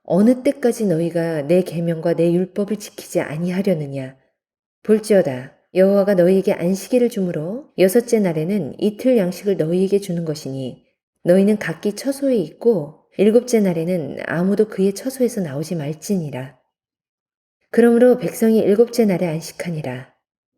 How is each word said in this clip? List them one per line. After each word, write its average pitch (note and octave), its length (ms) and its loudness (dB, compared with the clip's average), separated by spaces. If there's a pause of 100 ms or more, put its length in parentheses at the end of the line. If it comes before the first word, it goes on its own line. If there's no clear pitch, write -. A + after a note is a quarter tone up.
"어느 A#3+ 380 2
때까지 B3 440 0
너희가 E3 560 -2
내 F3 200 2
계명과 E3+ 520 -2
내 E3+ 180 2
율법을 G3 460 -2
지키지 - 420 -8
아니하려느냐? D#3 960 -4 (680)
볼지어다, F3+ 760 0 (160)
여호와가 G3 400 4
너희에게 F#3 400 4
안식일을 G#3+ 560 0
주므로 F3+ 580 -6 (100)
여섯째 A3 400 4
날에는 E3+ 600 -2
이틀 A3+ 400 0
양식을 F#3 400 -2
너희에게 F#3 420 0
주는 E3+ 240 -6
것이니 C3+ 580 -8 (420)
너희는 G3 340 4
각기 G3 340 -6
처소에 C4+ 440 -2
있고 E3 680 -2 (140)
일곱째 A3 420 4
날에는 E3+ 640 -2
아무도 G3 440 0
그의 G3 260 -2
처소에서 A#3 480 -4
나오지 D#3 340 -6
말지니라." D3 840 -6 (1120)
그러므로 A#3 460 6
백성이 A3 440 0
일곱째 A3+ 440 2
날에 F3+ 220 0
안식하니라. D#3 880 -8 (440)